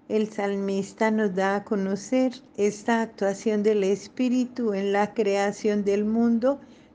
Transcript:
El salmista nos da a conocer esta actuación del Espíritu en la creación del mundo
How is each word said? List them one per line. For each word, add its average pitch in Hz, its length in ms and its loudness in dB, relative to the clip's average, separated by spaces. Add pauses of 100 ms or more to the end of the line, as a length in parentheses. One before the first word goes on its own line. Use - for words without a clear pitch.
El 214 200 0
salmista 196 840 -2
nos 214 220 2
da 190 220 0
a 202 80 -4
conocer 208 720 0 (240)
esta 208 440 0
actuación 208 600 -2
del 208 220 2
Espíritu 240 880 -2
en 196 180 -2
la 208 220 2
creación 202 720 0
del 202 180 2
mundo 233 560 2 (360)